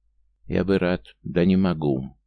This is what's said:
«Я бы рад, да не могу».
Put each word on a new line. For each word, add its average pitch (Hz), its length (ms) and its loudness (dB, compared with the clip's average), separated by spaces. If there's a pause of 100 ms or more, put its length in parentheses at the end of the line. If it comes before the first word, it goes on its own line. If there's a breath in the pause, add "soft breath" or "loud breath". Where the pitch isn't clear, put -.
(460)
«Я 90 180 -2
бы 95 140 0
рад, 90 460 -4
да 87 220 0
не 95 100 4
могу». 78 600 -2 (120)